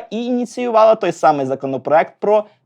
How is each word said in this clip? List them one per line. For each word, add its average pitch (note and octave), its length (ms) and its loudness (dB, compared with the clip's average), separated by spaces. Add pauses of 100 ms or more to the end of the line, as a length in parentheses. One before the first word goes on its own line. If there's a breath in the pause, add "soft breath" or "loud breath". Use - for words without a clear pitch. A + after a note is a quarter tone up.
(100)
і A3+ 140 -8
ініціювала A#3+ 720 0
той F#3+ 180 -2
самий D3 340 0
законопроект C3+ 720 -2
про G#3 260 0 (220 soft breath)